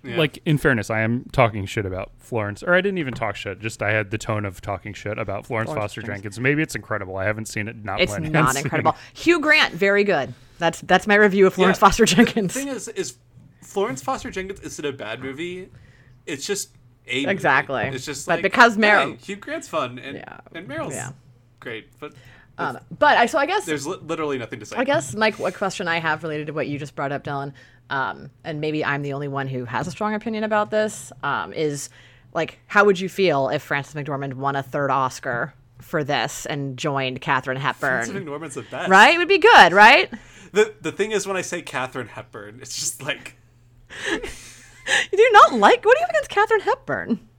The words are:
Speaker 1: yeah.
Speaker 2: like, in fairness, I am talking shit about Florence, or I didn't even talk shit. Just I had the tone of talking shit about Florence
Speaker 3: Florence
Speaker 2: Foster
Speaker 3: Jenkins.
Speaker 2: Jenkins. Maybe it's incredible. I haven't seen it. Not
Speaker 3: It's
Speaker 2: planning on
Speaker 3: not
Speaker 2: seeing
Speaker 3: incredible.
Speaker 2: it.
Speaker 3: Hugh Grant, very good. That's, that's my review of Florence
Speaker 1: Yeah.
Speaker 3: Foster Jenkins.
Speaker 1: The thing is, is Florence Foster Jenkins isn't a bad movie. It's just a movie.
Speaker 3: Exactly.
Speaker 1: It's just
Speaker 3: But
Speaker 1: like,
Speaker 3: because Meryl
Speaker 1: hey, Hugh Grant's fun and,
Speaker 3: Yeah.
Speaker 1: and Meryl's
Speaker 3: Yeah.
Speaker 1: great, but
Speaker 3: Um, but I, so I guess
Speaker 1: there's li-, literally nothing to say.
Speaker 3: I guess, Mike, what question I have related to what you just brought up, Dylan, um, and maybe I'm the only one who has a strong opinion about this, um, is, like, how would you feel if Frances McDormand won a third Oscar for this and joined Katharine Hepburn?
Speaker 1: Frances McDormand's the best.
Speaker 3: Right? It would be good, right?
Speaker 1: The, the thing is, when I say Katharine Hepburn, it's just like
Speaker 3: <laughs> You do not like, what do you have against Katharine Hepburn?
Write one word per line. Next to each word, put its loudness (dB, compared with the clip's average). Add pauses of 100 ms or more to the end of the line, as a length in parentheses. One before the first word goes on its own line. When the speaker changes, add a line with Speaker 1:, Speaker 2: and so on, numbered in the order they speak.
Speaker 1:
yeah. -6
Speaker 2:
like, -2
in 2
fairness, 0
I -2
am -2
talking 0
shit -6
about -8
Florence, -6
or 0
I 4
didn't -2
even -4
talk -4
shit. -8
Just -8
I 0
had 0
the -4
tone -4
of -8
talking -8
shit -8
about -8
Florence -4
Speaker 3:
Florence -4
Speaker 2:
Foster -8
Speaker 3:
Jenkins. -8 (180)
Speaker 2:
Jenkins. -10
Maybe 2
it's -4
incredible. -6
I -2
haven't -2
seen -6
it. -14
Not -4
Speaker 3:
It's 0
Speaker 2:
planning -4
on 4
Speaker 3:
not 2
Speaker 2:
seeing -4
Speaker 3:
incredible. 0 (220)
Speaker 2:
it. -20
Speaker 3:
Hugh 4
Grant, 4
very 2
good. 0 (260)
That's, 0
that's -2
my 4
review 6
of 2
Florence 4
Speaker 1:
Yeah. 6
Speaker 3:
Foster 6
Jenkins. 2
Speaker 1:
The -6
thing -8
is, -10
is -8 (480)
Florence -4
Foster -6
Jenkins -10
isn't -12
a -2
bad -10
movie. -10 (580)
It's -8
just -6 (380)
a -2
movie. -2
Speaker 3:
Exactly. 0
Speaker 1:
It's -8
just -10
Speaker 3:
But 0
Speaker 1:
like, -6
Speaker 3:
because 4
Meryl 4
Speaker 1:
hey, -20
Hugh -8
Grant's -12
fun -4
and, -14
Speaker 3:
Yeah. -18 (140)
Speaker 1:
and -16
Meryl's -8
Speaker 3:
Yeah. -8 (480)
Speaker 1:
great, -14 (100)
but -14 (460)
Speaker 3:
Um, -6 (220)
but 6
I, 6
so -2
I 0
guess -2
Speaker 1:
there's -4
li-, -8
literally -4
nothing -10
to -14
say. -12
Speaker 3:
I -2
guess, -2
Mike, -2
what -4
question -6
I -2
have -2
related -6
to -10
what -4
you -6
just -12
brought -4
up, -6
Dylan, -8 (360)
um, -6 (140)
and -8
maybe -2
I'm -2
the -6
only -8
one -6
who -8
has -6
a -8
strong -4
opinion -6
about 0
this, -4 (120)
um, -4
is, -4 (460)
like, -4
how 4
would 4
you -6
feel 0
if -4
Frances -6
McDormand -6
won -2
a -2
third -2
Oscar -2 (240)
for -4
this -2
and -6
joined -4
Katharine -2
Hepburn? -2
Speaker 1:
Frances -8
McDormand's -10
the -8
best. -8
Speaker 3:
Right? 10
It 0
would 0
be 4
good, 10
right? 8 (380)
Speaker 1:
The, 2
the -4
thing -2
is, -2
when -2
I -2
say -6
Katharine -6
Hepburn, -16
it's -12
just -8
like -10 (520)
Speaker 3:
<laughs> -8
You -4
do 8
not 10
like, 6
what 8
do -2
you 0
have -8
against -2
Katharine 2
Hepburn? -2 (200)